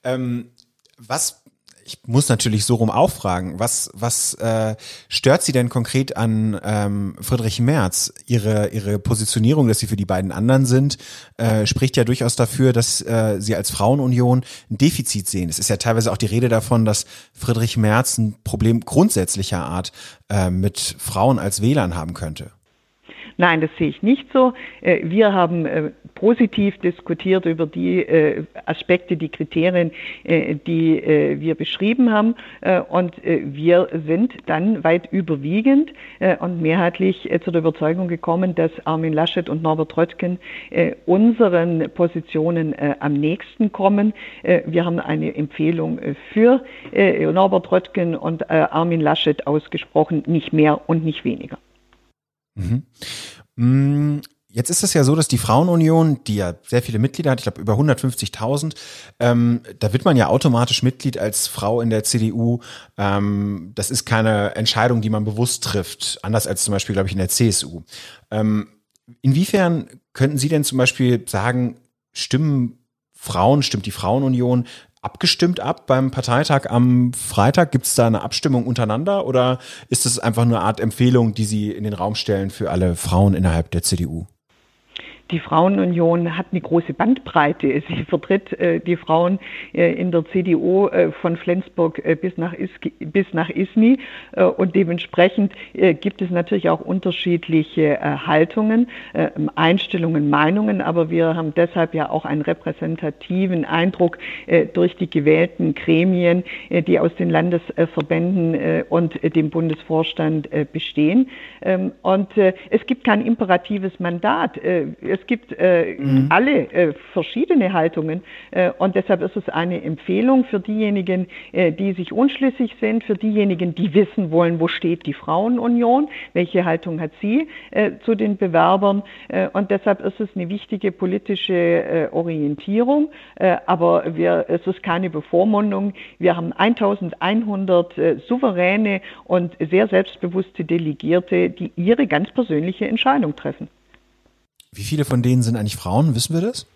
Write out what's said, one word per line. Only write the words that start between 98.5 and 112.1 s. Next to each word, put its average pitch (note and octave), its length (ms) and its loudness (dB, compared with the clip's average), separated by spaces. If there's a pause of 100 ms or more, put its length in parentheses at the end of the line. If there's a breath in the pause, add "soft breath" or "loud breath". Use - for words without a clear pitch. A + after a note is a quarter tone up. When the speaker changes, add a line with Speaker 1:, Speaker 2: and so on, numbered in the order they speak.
Speaker 2:
äh, D#3+ 180 0 (240)
Einstellungen, E3 760 0
Meinungen. F#3 500 2
Aber E3 300 0
wir E3 260 0
haben D#3+ 180 -4
deshalb E3+ 400 0
ja D#3+ 160 -2
auch - 140 -4
einen D3 180 -4
repräsentativen E3 1200 -4
Eindruck, F3 540 0 (300 loud breath)
äh, E3 180 4
durch F3+ 300 -2
die F3 120 -4
gewählten D#3+ 680 2
Gremien, F3 680 2 (280 loud breath)
äh, E3+ 120 0
die F3 160 2
aus E3+ 160 0
den F3 160 -2
Landesverbänden, E3 1200 0
äh, D#3+ 340 -2
und, E3+ 340 0
äh, D#3+ 80 0
dem D#3 200 0
Bundesvorstand, D#3+ 1000 -2
äh, D3+ 180 -2
bestehen. F3+ 580 0 (340 loud breath)
Ähm, F#3 300 -2 (100)
und, F#3+ 340 0